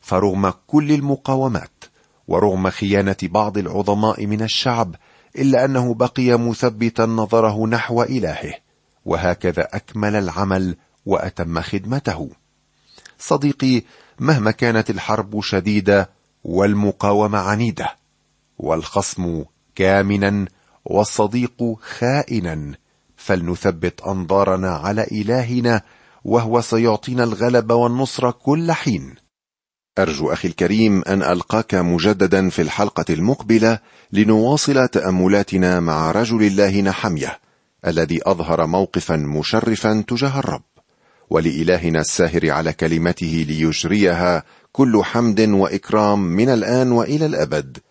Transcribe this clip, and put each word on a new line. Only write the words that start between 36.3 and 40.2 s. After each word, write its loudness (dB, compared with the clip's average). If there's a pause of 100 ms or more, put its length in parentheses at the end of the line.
الله 2
نحمية، -2 (480)
الذي 0
أظهر 0
موقفاً -2
مشرفاً 0
تجاه -2